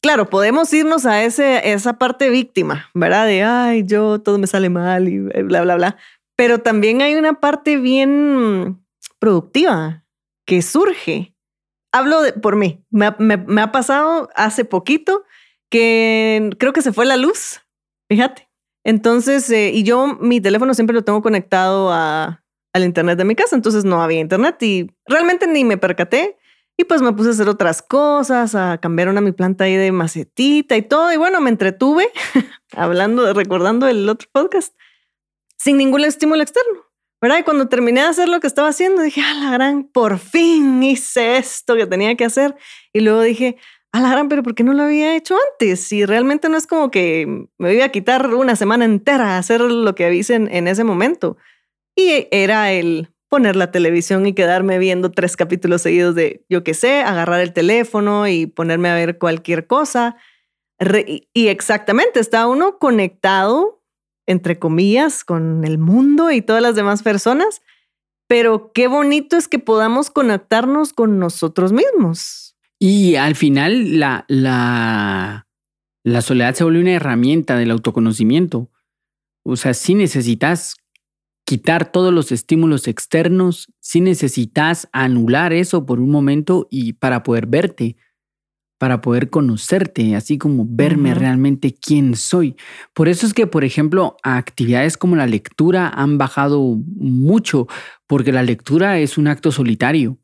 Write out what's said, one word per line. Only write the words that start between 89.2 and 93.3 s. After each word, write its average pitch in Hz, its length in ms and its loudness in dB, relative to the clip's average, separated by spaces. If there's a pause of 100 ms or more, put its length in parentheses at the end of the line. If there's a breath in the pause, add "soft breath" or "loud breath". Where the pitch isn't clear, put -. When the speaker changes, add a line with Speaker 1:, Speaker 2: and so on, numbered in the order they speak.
Speaker 2:
conocerte, 123 880 0
así 139 220 -4
como 139 280 0
verme 143 440 0
Speaker 1:
Ujú. 120 100 0
Speaker 2:
realmente 131 540 0
quién 139 400 0
soy. 147 420 -2 (380 loud breath)
Por 160 140 2
eso 180 180 0
es 208 80 -2